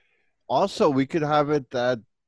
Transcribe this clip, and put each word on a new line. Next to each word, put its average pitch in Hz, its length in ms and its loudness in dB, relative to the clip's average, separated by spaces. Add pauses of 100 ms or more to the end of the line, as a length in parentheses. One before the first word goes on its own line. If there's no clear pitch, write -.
(480)
also, 185 400 0
we 135 160 2
could 160 180 -2
have 147 280 0
it 147 220 -2
that 123 280 -2 (280)